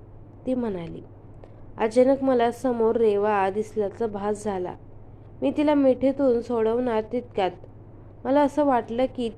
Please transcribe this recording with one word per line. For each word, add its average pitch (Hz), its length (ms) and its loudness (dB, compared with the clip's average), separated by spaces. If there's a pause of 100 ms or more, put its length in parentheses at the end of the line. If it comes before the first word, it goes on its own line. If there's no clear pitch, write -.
(460)
ती 254 80 -2
म्हणाली. 185 480 -6 (760)
अचानक 254 460 4
मला 240 280 2
समोर 233 440 0
रेवा 208 540 2
दिसल्याचा 208 580 -4
भास 208 360 -4
झाला. 185 300 -4 (680)
मी 277 160 0
तिला 302 160 4
मिठीतून 262 680 4
सोडवणार 226 680 0
तितक्यात 214 400 -2 (720)
मला 277 160 2
असं 294 240 2
वाटलं 233 400 0
की 247 320 -6